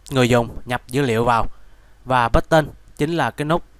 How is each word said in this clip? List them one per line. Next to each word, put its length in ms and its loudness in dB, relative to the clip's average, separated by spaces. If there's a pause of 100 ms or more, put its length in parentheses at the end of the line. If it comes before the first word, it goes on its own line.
(120)
người 180 2
dùng 360 2
nhập 220 -6
dữ 140 -4
liệu 240 0
vào, 200 2 (600)
và 240 0
button 380 2 (300)
chính 140 -2
là 200 -2
cái 140 -8
nút 180 -2 (160)